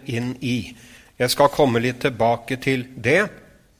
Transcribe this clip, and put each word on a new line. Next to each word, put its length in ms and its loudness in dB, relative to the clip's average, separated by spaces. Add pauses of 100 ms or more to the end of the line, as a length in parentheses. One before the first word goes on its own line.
inn 320 -4
i. 340 -4 (420)
Jeg 160 0
skal 200 4
komme 280 4
litt 200 -4
tilbake 600 0
til 220 -2
det. 380 0 (580)